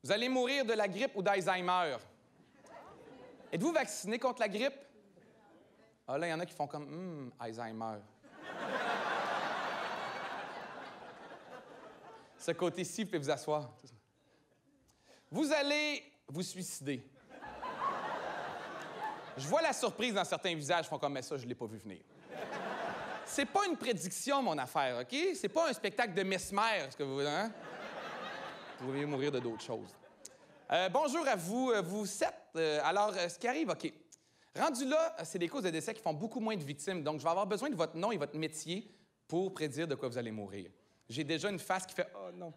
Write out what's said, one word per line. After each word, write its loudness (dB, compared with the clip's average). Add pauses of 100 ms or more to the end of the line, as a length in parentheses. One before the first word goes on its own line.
Vous -2
allez 4
mourir 4
de 2
la 4
grippe 0
ou 0
d'Alzheimer. 4 (1500)
Êtes-vous 2
vacciné 0
contre 0
la 4
grippe ? 2 (1400)
Ah, 0
là, 0
il 0
y 2
en 0
a -2
qui -16
font -2
comme, « -6
Hum, -8
Alzheimer. » -6 (4000)
Ce -2
côté-ci, -2
vous -6
pouvez 0
vous 0
asseoir. 0 (1600)
Vous 2
allez 2 (160)
vous -4
suicider. -4 (2250)
Je -6
vois 6
la 4
surprise 0
dans 4
certains 2
visages, 2
font -2
comme, « 2
Mais -2
ça, -4
je -4
l'ai -2
pas -6
vu -8
venir. » -10 (1300)
C'est 2
pas 6
une 2
prédiction, 2
mon 4
affaire, 4
OK ? -2 (180)
C'est -2
pas 4
un 2
spectacle 2
de 2
Mesmer, 2
ce -14
que -2
vous, 0
hein ? 2 (1300)
Vous -8
pourriez 0
mourir 0
de 2
d'autres -2
choses. -8 (720)
Euh, 4
bonjour 2
à 6
vous, 0
euh, 6
vous -2
sept. 0 (220)
Euh, 4
alors, 4
euh, 2
ce -12
qui 0
arrive, 2
OK. 0 (640)
Rendu 2
là, 4
euh, -4
c'est -4
des 2
causes -2
de 4
décès -2
qui -14
font 2
beaucoup -2
moins 2
de -2
victimes. -2
Donc, 0
je -6
vais 6
avoir 4
besoin 0
de 0
votre 2
nom 2
et 0
votre -2
métier -4 (320)
pour 2
prédire 0
de 2
quoi -2
vous -4
allez -2
mourir. -6 (380)
J'ai -4
déjà 0
une -2
face -2
qui -16
fait, « -2
Oh -8
non. » -8